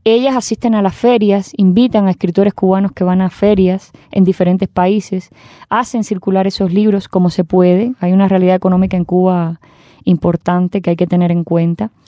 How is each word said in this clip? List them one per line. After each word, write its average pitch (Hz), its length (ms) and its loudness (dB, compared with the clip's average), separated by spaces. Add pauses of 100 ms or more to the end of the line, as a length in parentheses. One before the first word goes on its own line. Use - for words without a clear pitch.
Ellas 254 320 2
asisten 226 360 -2
a 214 80 0
las 190 140 0
ferias, 208 600 0
invitan 202 500 2
a 185 40 2
escritores 190 420 0
cubanos 190 400 0
que - 100 -6
van 180 180 0
a 185 80 -2
ferias 190 600 0 (200)
en 196 120 0
diferentes 180 460 0
países, 190 600 -2 (400)
hacen 233 360 -4
circular 190 420 -2
esos 190 240 -2
libros 202 380 0
como 180 200 0
se 180 140 -2
puede. 185 560 2
Hay 180 140 0
una 196 160 2
realidad 185 260 2
económica 185 400 0
en 180 80 -2
Cuba 175 560 -2 (460)
importante 180 760 -2
que 175 100 -2
hay 170 40 0
que 170 120 -2
tener 175 240 0
en 170 120 -2
cuenta. 170 480 -2 (160)